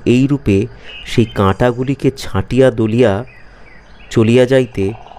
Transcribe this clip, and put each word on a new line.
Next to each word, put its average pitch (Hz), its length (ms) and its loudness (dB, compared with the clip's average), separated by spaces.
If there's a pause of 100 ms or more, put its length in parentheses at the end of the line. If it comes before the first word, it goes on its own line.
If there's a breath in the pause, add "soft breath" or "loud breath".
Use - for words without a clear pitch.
এই 127 220 2
রূপে 117 400 -2 (380 loud breath)
সেই 113 200 0
কাঁটাগুলিকে 123 840 -2
ছাঁটিয়া 120 600 0
দলিয়া 110 540 0 (840)
চলিয়া 117 360 4
যাইতে 117 480 0 (260)